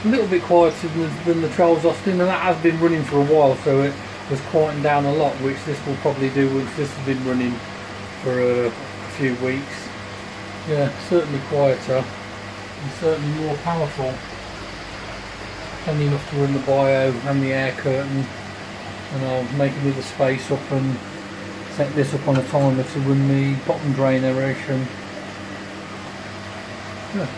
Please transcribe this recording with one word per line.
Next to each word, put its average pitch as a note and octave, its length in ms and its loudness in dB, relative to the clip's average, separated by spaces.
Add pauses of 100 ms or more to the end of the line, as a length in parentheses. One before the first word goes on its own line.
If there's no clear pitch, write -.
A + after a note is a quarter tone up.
a G#3+ 40 4
little A3 200 4
bit F3+ 160 2
quieter E3+ 460 6
than, D#3 360 -2
than E3 160 2
the D#3 140 0
Charles E3+ 280 6
Austin, F3 380 2
and F3+ 80 4
that F3+ 120 0
has F3+ 200 4
been E3 180 4
running E3 240 4
for D3 140 0
a C#3+ 80 6
while, D3 320 6
so C#3 240 4
it C#3 120 2 (360)
was C#3 120 -2
quieting D3+ 420 2
down C#3+ 220 4
a C#3 60 2
lot, D#3 260 2
which C3+ 280 -2
this D3 200 -4
will C#3 100 -2
probably C3+ 340 0
do C3+ 260 4
once C3 220 -2
this C#3 160 -2
has C#3 120 -8
been C3 200 0
running B2+ 280 0 (680)
for B2+ 180 0
a, B2 280 4
a A2+ 40 0 (460)
few C3+ 160 2 (100)
weeks. C3 440 -4 (840)
Yeah, C#3+ 220 2 (180)
certainly D3 300 2 (100)
quieter C3 540 4 (800)
and C3+ 160 -4
certainly D3+ 300 2 (140)
more D3 140 0
powerful. D3 560 -2 (1700)
Plenty D3 220 0
enough C#3+ 240 0
to D3 80 -6
run C#3 160 4
the C3+ 60 2
bio C3+ 520 4
and C3+ 300 0
the C3+ 100 2
air C3+ 220 0
curtain, C3+ 520 -2 (880)
and C3+ 120 -2
I'll B2+ 320 -2
make C#3 160 2
another C#3 300 0
space C3+ 480 0
up C#3 200 -2
and C3+ 260 0 (760)
set C#3+ 220 -2
this C#3+ 200 2
up C#3 140 -2
on C#3 100 4
a C3 100 0
timer C3+ 360 4
to C#3 160 -4
run C#3 280 4
the C#3 280 4 (120)
bottom D3+ 260 0
drain C3 300 4
aeration. C3 640 0 (2250)
Yeah. F3 120 -2 (100)